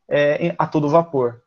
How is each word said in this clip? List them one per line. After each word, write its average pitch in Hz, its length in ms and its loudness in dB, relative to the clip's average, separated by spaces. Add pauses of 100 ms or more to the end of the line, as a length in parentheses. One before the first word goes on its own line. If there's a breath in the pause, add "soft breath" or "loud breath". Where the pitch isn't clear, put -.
é, 147 380 0
em, 170 100 -4
a 160 100 -2
todo 151 220 -2
vapor 139 580 0